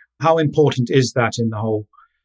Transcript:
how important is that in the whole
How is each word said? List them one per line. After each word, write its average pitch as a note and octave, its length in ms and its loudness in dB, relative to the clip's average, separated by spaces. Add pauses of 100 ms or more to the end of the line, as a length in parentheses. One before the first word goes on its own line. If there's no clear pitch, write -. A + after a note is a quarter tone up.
(200)
how D#3+ 180 2
important D3 540 0
is B2+ 220 2
that A#2 260 -2
in A2+ 100 -2
the A2 80 -8
whole G#2+ 300 -4 (380)